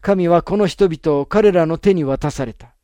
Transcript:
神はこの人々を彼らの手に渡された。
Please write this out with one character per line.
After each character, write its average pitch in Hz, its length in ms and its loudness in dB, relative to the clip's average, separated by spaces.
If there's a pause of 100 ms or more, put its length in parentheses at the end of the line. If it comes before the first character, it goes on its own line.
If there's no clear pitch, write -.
神 190 280 0
は 170 120 4
こ 180 160 -6
の 208 100 2
人 190 240 0
々 147 300 -2
を 139 60 -6
彼 208 260 2
ら 175 140 2
の 165 100 -4
手 196 160 0
に 170 120 0
渡 135 260 -4
さ 135 160 -8
れ 110 80 -14
た。 - 300 -20